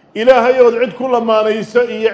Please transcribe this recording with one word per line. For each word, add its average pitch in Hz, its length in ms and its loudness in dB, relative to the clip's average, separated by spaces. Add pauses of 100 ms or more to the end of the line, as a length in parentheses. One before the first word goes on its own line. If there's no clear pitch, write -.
(140)
Ilaahay 254 480 2
ood 233 200 2
cid 233 140 -4
ku 254 120 -6
lamaanayso 226 760 -2
iyo 220 300 -4